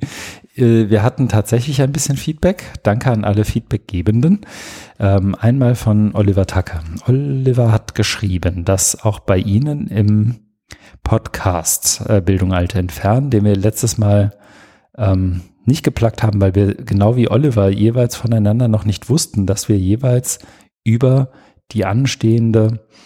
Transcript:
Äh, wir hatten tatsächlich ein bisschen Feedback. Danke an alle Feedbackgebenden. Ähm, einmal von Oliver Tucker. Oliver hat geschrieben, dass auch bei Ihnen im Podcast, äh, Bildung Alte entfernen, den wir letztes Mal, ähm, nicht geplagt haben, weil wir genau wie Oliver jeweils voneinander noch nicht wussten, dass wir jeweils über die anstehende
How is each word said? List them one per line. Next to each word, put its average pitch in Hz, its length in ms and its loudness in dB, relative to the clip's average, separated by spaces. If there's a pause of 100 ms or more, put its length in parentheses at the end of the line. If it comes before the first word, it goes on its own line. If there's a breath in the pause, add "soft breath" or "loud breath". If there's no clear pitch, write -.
(560 loud breath)
Äh, 113 340 4
wir 107 140 2
hatten 127 240 0
tatsächlich 123 540 -2
ein 135 100 0
bisschen 143 240 -2
Feedback. 165 480 -4 (200)
Danke 113 280 0
an 107 140 -2
alle 104 180 0
Feedbackgebenden. 117 1000 0 (540 loud breath)
Ähm, 98 360 2
einmal 123 400 2
von 107 400 0
Oliver 98 320 2
Tucker. 90 320 -4 (280)
Oliver 131 680 2
hat - 200 -4
geschrieben, 92 680 -2
dass - 400 -2
auch 107 160 -2
bei 95 180 0
Ihnen 135 500 -2
im 107 500 0 (640 loud breath)
Podcast, - 1040 -2
äh, 101 140 2
Bildung 92 320 0
Alte 90 260 0
entfernen, 107 500 -2
den 104 140 2
wir 104 140 2
letztes 107 400 -2
Mal, 104 340 2 (680 loud breath)
ähm, 92 440 0 (240)
nicht 262 180 2
geplagt - 400 -2
haben, 104 160 0
weil 98 160 2
wir 101 200 2
genau 101 420 0
wie 117 120 2
Oliver 113 400 2
jeweils 113 460 0
voneinander 113 540 0
noch 104 160 0
nicht - 240 -4
wussten, 110 360 -2
dass 98 220 -4
wir 107 100 2
jeweils 123 640 0 (460 loud breath)
über 131 460 2 (420 soft breath)
die 107 100 -2
anstehende 113 1040 0 (180 soft breath)